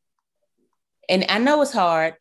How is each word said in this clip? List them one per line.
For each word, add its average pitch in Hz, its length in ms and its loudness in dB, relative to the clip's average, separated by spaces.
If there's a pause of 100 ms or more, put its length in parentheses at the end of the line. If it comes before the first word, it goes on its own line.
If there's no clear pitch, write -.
(1120)
And 190 180 0
I 202 100 0
know 294 220 2
it's 277 120 -2
hard. 165 480 0